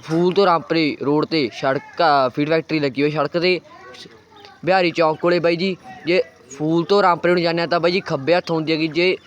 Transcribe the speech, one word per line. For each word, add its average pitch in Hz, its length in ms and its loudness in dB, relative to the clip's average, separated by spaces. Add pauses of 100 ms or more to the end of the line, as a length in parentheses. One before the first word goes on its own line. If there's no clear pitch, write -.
ਫੂਲ 170 320 0
ਤੋਂ 196 120 4
ਰਾਮਪੁਰੇ 160 560 0
ਰੋਡ 147 240 0
'ਤੇ 151 220 -2 (120)
ਸੜਕ 139 420 -4
ਆ, 143 260 4
ਫੀਡ 147 200 -4
ਫੈਕਟਰੀ 160 320 -2
ਲੱਗੀ 139 220 -2
ਹੋਈ 151 80 2
ਸੜਕ 147 280 -4
'ਤੇ 175 220 0 (1040)
ਬਿਹਾਰੀ 180 260 2
ਚੌਂਕ 156 300 0
ਕੋਲੇ 175 180 2
ਬਾਈ 170 180 0
ਜੀ। 180 200 -4 (300)
ਜੇ 170 160 2 (360)
ਫੂਲ 160 260 0
ਤੋਂ 202 180 2
ਰਾਮਪੁਰੇ 175 300 2
ਨੂੰ 175 100 2
ਜਾਂਦੇ 170 200 -2
ਆ 170 40 -2
ਤਾਂ 175 140 0
ਬਾਈ 175 120 2
ਜੀ 160 80 0
ਖੱਬੇ 147 340 -2
ਹੱਥ 180 160 -2
ਹੁੰਦੀ 160 220 -2
ਹੈਗੀ, 160 160 0
ਜੇ 170 280 0 (100)